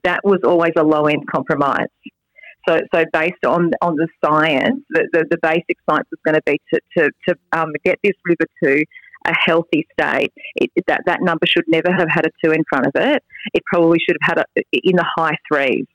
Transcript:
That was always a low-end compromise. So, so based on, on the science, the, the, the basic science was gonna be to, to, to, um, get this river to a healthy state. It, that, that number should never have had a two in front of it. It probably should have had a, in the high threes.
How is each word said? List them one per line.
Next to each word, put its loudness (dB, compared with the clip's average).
That -2
was 2
always 2
a 2
low-end 2
compromise. -2
So, 4
so 2
based -2
on, 2
on 0
the 0
science, 0
the, 0
the, 2
the -2
basic -2
science -2
was -14
gonna 2
be -2
to, 0
to, 2
to, 0
um, -4
get 0
this 0
river 0
to 2
a -2
healthy 0
state. -2
It, -2
that, 0
that -2
number 0
should 0
never 0
have 0
had 0
a 0
two 2
in 0
front 0
of -4
it. 0
It 0
probably 4
should 0
have 0
had 0
a, 0
in 0
the 2
high 0
threes. 0